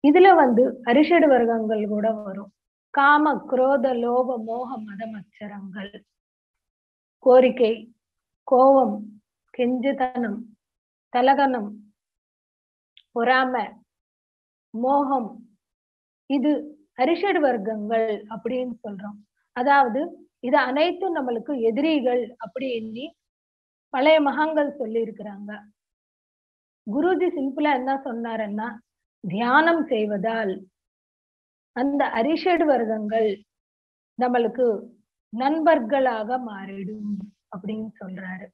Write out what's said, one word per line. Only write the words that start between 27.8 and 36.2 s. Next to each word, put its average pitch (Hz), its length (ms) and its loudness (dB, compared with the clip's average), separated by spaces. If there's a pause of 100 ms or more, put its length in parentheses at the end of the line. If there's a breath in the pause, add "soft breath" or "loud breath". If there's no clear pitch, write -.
சொன்னாருன்னா, 226 640 -8 (560)
தியானம் 269 640 2
செய்வதால் 214 680 -2 (1200)
அந்த 277 340 0
அரிஷடு 320 560 0
வர்க்கங்கள் 220 640 0 (880)
நம்மளுக்கு 247 460 0 (680)
நண்பர்களாக 262 1080 0